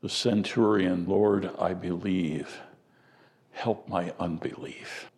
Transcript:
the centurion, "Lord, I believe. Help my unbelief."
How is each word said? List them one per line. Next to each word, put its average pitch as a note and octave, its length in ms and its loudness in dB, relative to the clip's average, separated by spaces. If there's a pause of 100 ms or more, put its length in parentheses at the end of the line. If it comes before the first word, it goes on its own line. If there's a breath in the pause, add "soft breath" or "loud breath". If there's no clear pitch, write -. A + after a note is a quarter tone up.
the - 80 -6
centurion, G2+ 960 2
"Lord, G2 500 4
I F2+ 160 0
believe. F2+ 880 -2 (920 soft breath)
Help - 360 -2
my F2 300 -2
unbelief." - 1000 -8